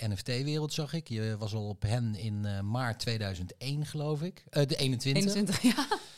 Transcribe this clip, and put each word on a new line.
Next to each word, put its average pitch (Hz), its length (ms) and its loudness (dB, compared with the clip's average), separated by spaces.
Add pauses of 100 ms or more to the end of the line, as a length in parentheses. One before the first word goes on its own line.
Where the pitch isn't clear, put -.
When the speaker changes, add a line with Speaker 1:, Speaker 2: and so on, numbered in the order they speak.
Speaker 1:
N 101 80 0
F 92 60 -8
T-wereld, 147 500 -2
zag 147 200 -4
ik. 160 160 -6
Je 110 300 -2
was 107 160 -4
al 104 140 -4
op 101 140 -6
hen 113 320 2
in, 104 300 -2
eh, 101 160 -2
maart 113 380 0
tweeduizend 98 580 -2
één, 147 300 -4
geloof 151 360 -2
ik. 185 280 -8
Eh, 143 160 4
de 143 100 0
eenentwintig. 139 580 4
Speaker 2:
Eenentwintig, 196 320 2
<laughs> 240 100 10
ja. 302 220 0 (200)